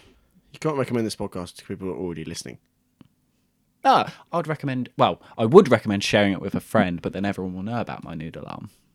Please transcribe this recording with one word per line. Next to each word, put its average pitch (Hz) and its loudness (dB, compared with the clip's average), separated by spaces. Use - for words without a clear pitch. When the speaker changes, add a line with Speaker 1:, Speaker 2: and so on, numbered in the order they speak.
Speaker 1:
You - -20
can't 156 -4
recommend 120 -2
this 104 -8
podcast 92 -10
to - -20
people 95 -10
who 90 -6
are - -10
already 82 -8
listening. 71 -12
Speaker 2:
Ah, 202 2
I'd 165 -4
recommend, 135 -6
well, 107 4
I 117 0
would 151 10
recommend 104 2
sharing 104 4
it 90 -2
with 98 -8
a 92 -2
friend, 90 -2
but 92 -6
then 95 -6
everyone 92 -6
will 92 -10
know 113 -6
about 69 -10
my - -14
nude 80 -10
alarm. - -14